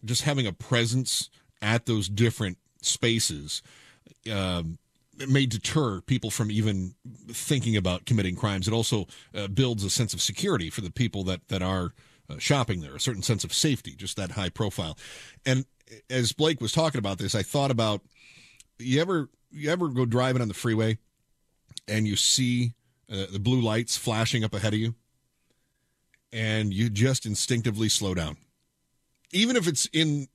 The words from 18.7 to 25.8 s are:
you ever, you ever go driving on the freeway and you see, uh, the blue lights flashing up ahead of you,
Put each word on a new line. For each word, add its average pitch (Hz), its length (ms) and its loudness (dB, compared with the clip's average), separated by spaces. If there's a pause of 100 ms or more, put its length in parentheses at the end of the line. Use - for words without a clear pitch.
you 127 200 2
ever, 170 300 0 (220)
you 147 180 -6
ever 175 200 0
go 127 160 0
driving 127 360 2
on 117 60 -2
the 101 80 -6
freeway 110 420 0 (880)
and 107 200 0
you 101 80 0
see, 123 580 2 (380)
uh, 98 200 -4
the 98 80 -4
blue 123 220 4
lights 113 360 0
flashing 113 460 0
up 107 120 -2
ahead 104 180 0
of 107 60 2
you, 113 160 -2 (1400)